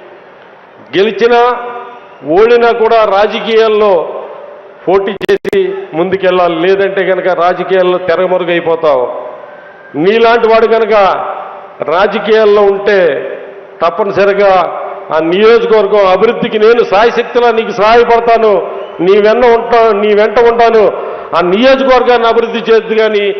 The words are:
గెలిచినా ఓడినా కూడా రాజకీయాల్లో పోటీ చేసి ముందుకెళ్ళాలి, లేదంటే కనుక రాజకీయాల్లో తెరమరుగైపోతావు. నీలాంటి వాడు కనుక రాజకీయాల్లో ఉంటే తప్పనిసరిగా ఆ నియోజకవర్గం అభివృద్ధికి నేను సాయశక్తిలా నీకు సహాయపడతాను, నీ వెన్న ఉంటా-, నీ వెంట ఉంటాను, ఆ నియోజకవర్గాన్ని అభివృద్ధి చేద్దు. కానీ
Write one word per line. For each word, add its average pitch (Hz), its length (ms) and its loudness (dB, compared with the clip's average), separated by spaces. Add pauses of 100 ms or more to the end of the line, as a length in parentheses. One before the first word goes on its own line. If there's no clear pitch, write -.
(1000)
గెలిచినా 233 580 2 (680)
ఓడినా 233 440 2
కూడా 226 340 2
రాజకీయాల్లో 208 1160 0 (680)
పోటీ 196 240 0
చేసి 196 640 -2 (200)
ముందుకెళ్ళాలి, 180 680 0
లేదంటే 190 500 0
కనుక 185 180 -2
రాజకీయాల్లో 180 720 0
తెరమరుగైపోతావు. 165 1200 -2 (720)
నీలాంటి 226 540 2
వాడు 226 180 2
కనుక 220 280 0 (880)
రాజకీయాల్లో 208 800 0
ఉంటే 196 720 0 (540)
తప్పనిసరిగా 202 640 0 (680)
ఆ - 20 0
నియోజకవర్గం 208 880 2
అభివృద్ధికి 214 520 0
నేను 226 260 4
సాయశక్తిలా 233 680 0
నీకు 220 200 -2
సహాయపడతాను, 226 1080 2 (200)
నీ 180 120 2
వెన్న 214 340 2
ఉంటా-, 226 500 2
నీ 208 180 0
వెంట 214 260 2
ఉంటాను, 233 460 4 (500)
ఆ 170 40 0
నియోజకవర్గాన్ని 240 880 2
అభివృద్ధి 226 300 -2
చేద్దు. 226 360 0
కానీ 214 460 0